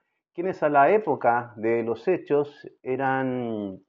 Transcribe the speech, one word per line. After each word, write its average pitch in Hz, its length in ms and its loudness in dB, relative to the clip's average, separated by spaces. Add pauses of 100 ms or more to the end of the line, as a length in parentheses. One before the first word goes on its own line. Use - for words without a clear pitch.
(340)
quienes 175 300 -4
a 151 60 2
la 143 220 6
época 123 680 0
de 113 260 0
los 113 240 -4
hechos 147 420 0 (320)
eran 127 1080 -4